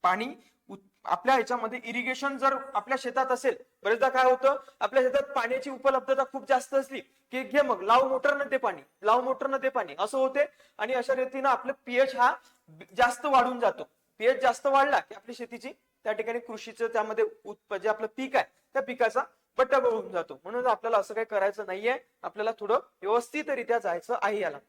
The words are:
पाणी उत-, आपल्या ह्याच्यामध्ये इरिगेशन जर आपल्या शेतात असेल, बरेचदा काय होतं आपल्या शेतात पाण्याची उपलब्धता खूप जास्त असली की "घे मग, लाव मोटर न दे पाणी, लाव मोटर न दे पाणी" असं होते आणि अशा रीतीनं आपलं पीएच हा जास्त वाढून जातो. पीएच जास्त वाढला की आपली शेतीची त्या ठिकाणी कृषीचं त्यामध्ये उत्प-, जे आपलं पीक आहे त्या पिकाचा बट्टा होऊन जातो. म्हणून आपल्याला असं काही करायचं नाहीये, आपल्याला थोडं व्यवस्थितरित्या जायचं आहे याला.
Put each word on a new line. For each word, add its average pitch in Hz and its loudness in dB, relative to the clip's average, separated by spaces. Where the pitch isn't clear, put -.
पाणी 214 0
उत-, 196 -18
आपल्या - 2
ह्याच्यामध्ये 240 -2
इरिगेशन 254 -4
जर 262 0
आपल्या 262 -2
शेतात 254 -2
असेल, 247 0
बरेचदा 226 2
काय 262 2
होतं 254 4
आपल्या 262 2
शेतात 254 2
पाण्याची 262 -4
उपलब्धता 262 0
खूप - -10
जास्त 254 0
असली 269 -2
की - -10
"घे 285 2
मग, 226 0
लाव 240 4
मोटर 269 0
न 277 -4
दे 262 -2
पाणी, 196 -2
लाव 220 4
मोटर 262 -2
न 269 -2
दे 262 0
पाणी" 208 -4
असं 214 -2
होते 262 2
आणि 220 -2
अशा 254 0
रीतीनं 262 -2
आपलं 254 0
पीएच 262 2
हा 254 4
जास्त 240 0
वाढून 254 2
जातो. - -2
पीएच 254 2
जास्त 240 2
वाढला 269 4
की - -14
आपली 226 -16
शेतीची 233 -14
त्या 214 0
ठिकाणी 226 -2
कृषीचं 226 -8
त्यामध्ये 220 0
उत्प-, 208 -10
जे 190 -2
आपलं 214 0
पीक 262 -2
आहे 208 4
त्या 269 0
पिकाचा 247 0
बट्टा 262 2
होऊन 226 0
जातो. 160 -6
म्हणून 240 -4
आपल्याला 226 2
असं 202 -4
काही 220 -4
करायचं 202 -2
नाहीये, 214 -2
आपल्याला 214 -4
थोडं 208 0
व्यवस्थितरित्या 240 -2
जायचं 190 -4
आहे 208 -2
याला. 156 -4